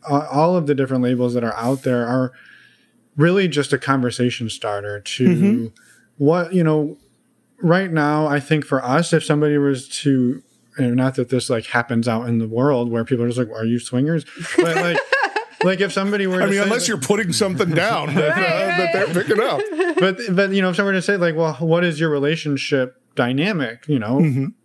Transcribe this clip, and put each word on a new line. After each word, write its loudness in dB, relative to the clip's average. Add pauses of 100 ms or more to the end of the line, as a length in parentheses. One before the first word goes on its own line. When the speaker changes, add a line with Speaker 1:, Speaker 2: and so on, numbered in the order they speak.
Speaker 1:
a-, 0
all 2
of -2
the 2
different 0
labels 0
that 0
are -2
out -2
there 0
are 0 (840)
really 4
just -2
a 2
conversation 0
starter -6
to -4
Speaker 2:
Mm-hmm. 4 (520)
Speaker 1:
what, 2
you 4
know, 0 (640)
right 2
now, 2
I 0
think 0
for -2
us, 0
if 4
somebody 2
was 0 (120)
to, 2 (360)
and 0
not 0
that -2
this, -2
like, -2
happens 0
out -2
in 0
the -2
world 0
where -2
people -2
are 0
just -4
like, -2
"Are -6
you 0
swingers?" -2 (320)
But, 2
like, 0 (340)
Speaker 3:
<laughs> -6
Speaker 1:
like, 2
if 0
somebody -2
were 0
Speaker 2:
I 2
Speaker 1:
to 2
Speaker 2:
mean, 2
Speaker 1:
say 2
Speaker 2:
unless 0
Speaker 1:
that -2
Speaker 2:
you're 0
putting 0
something 0
down 0
that, 2
Speaker 3:
Right, 0
Speaker 2:
uh, 0
that 0
Speaker 3:
right. 0
Speaker 2:
they're 0
picking 0
up. 0 (380)
Speaker 1:
But, 2 (180)
but, 2
you 0
know, 0
if -4
someone -2
were 0
to -6
say, 0
like, 0
"Well, 0
what 2
is -2
your 0
relationship -2 (160)
dynamic?" -2
You 0
know? -2
Speaker 2:
Mm-hmm. 2 (200)